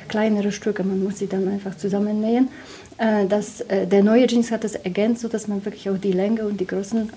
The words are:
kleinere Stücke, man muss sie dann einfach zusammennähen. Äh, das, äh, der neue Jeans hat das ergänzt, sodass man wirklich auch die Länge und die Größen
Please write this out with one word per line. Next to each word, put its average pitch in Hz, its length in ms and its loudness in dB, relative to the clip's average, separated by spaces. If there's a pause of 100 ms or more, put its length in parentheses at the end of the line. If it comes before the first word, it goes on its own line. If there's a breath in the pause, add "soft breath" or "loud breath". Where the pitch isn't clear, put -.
kleinere 208 420 2
Stücke, 202 320 -2
man 190 220 0
muss 196 160 -4
sie 196 80 -4
dann 190 200 0
einfach 196 280 -4
zusammennähen. 214 720 0 (500 loud breath)
Äh, 214 280 2
das, 208 360 -2
äh, 190 240 0
der 196 180 6
neue 226 220 6
Jeans 233 240 2
hat 226 140 -2
das 208 100 -4
ergänzt, 208 480 0
sodass 226 260 -4
man 202 160 -2
wirklich 202 240 -8
auch 196 80 0
die 190 160 0
Länge 208 320 0
und 202 160 -2
die 185 60 -2
Größen 202 500 -2